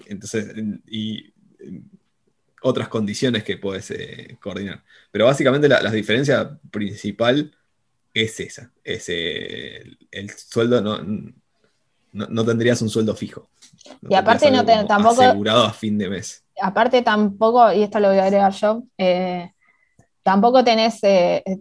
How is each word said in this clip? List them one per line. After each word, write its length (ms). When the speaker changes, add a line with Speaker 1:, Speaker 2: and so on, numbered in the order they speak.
Speaker 1:
entonces, 460
y, 460
otras 260
condiciones 560
que 140
puedes, 340
eh, 500
coordinar. 420
Pero 140
básicamente 420
la, 140
la 100
diferencia 680
principal 840
es 260
esa, 320
es, 260
eh, 720
el, 160
el 180
sueldo, 520
no, 200
no, 1300
no 180
tendrías 360
un 80
sueldo 260
fijo. 340
No 100
Speaker 2:
Y 40
aparte 300
Speaker 1:
tendrías 60
Speaker 2:
no 80
Speaker 1:
algo 60
Speaker 2:
te, 100
Speaker 1:
como 120
Speaker 2:
tampoco 360
Speaker 1:
asegurado 420
a 80
fin 240
de 120
mes. 360
Speaker 2:
Aparte 400
tampoco, 720
y 100
esto 160
lo 100
voy 100
a 60
agregar 280
yo, 300
eh, 540
tampoco 420
tenés, 400
eh, 420
eh, 160